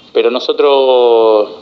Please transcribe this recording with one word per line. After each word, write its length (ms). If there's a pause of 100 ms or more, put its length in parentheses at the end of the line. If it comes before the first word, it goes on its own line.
(120)
pero 180
nosotros 1160 (140)